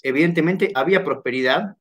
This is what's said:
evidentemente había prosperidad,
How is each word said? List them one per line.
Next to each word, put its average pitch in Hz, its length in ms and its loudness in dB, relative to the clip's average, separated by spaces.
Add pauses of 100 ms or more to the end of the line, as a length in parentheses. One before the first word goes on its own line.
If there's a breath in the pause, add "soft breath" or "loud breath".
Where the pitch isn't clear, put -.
evidentemente 165 720 0
había 170 300 2
prosperidad, 135 760 -2